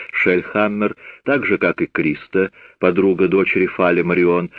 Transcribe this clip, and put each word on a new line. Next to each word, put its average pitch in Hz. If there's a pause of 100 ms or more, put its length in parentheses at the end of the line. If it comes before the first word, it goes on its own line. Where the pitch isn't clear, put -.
(140)
Шельхаммер, 104 (280)
так 135
же, 101
как 85
и -
Криста, 87 (280)
подруга 92
дочери 92
Фале 87
Марион, 87